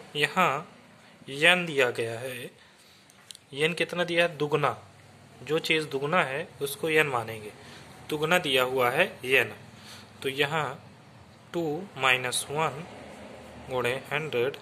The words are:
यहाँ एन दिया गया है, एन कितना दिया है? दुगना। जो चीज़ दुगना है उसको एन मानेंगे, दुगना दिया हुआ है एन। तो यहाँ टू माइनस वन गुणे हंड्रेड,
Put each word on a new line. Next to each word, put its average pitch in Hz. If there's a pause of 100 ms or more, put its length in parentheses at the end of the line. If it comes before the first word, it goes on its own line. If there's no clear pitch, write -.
(160)
यहाँ 151 (560)
एन 170
दिया 135
गया 113
है, 127 (1000)
एन 151
कितना 170
दिया 170
है? 165
दुगना। 147 (680)
जो 147
चीज़ 160
दुगना 143
है 143 (140)
उसको 143
एन 156
मानेंगे, 110 (580)
दुगना 156
दिया 139
हुआ 127
है 156
एन। 123 (720)
तो 143
यहाँ 143 (680)
टू 165 (140)
माइनस 127
वन 151 (840)
गुणे 127 (160)
हंड्रेड, 147